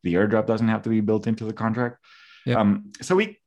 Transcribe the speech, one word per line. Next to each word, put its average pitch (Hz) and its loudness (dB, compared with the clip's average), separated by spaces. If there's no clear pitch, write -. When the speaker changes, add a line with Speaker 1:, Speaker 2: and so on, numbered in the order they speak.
Speaker 1:
the 87 0
airdrop 107 2
doesn't 113 0
have 110 -2
to 113 -6
be 110 2
built 104 0
into 113 -2
the 110 -6
contract. 120 -4
Speaker 2:
Yeah. 120 2
Speaker 1:
Um, 101 2
so 180 0
we 208 0